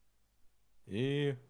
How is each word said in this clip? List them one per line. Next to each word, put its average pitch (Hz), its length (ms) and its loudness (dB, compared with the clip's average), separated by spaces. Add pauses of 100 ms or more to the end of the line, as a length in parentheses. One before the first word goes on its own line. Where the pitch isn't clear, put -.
(880)
И... 135 500 0 (140)